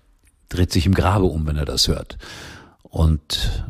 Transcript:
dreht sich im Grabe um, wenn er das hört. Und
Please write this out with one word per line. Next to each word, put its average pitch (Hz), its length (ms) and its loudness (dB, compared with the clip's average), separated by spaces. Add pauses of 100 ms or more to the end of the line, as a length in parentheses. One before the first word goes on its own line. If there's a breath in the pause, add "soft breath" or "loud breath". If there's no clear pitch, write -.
(500)
dreht 87 220 0
sich 90 160 2
im 95 80 4
Grabe 92 300 2
um, 80 200 0
wenn 76 120 -2
er 73 80 -2
das 65 220 0
hört. - 300 -4 (640 loud breath)
Und - 880 0